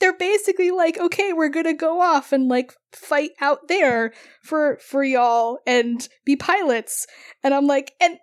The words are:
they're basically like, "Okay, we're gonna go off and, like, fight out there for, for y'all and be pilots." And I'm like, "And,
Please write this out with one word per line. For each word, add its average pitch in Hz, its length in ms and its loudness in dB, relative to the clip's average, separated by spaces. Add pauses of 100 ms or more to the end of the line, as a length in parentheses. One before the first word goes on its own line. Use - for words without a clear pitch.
they're 370 160 4
basically 370 560 0
like, 339 260 0
"Okay, 359 340 -2
we're 320 160 0
gonna 320 240 -2
go 320 300 -2
off 320 300 0
and, 262 160 0
like, 254 260 -2 (180)
fight 294 380 -4 (100)
out 285 280 -2
there 247 440 0 (300)
for, 302 400 -2
for 277 220 -2
y'all 240 640 0
and 240 400 0 (200)
be 277 100 4
pilots." 294 680 -2 (380)
And 277 100 2
I'm 277 140 2
like, 277 320 0
"And, 349 220 0